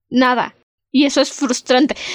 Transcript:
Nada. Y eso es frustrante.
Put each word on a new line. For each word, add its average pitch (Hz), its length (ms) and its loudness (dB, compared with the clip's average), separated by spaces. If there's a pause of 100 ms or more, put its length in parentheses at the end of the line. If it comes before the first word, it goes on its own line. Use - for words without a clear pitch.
Nada. 247 460 0 (360)
Y 277 140 2
eso 277 160 0
es - 100 -2
frustrante. 254 640 0 (200)